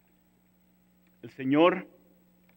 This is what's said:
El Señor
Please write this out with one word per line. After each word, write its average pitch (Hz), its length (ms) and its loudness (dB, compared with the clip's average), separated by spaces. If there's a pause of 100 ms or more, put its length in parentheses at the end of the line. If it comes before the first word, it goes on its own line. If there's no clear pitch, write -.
(1200)
El 117 80 -18
Señor 151 560 0 (720)